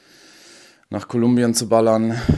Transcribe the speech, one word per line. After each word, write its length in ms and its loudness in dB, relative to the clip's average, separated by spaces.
nach 180 -10
Kolumbien 460 0
zu 140 -6
ballern. 520 2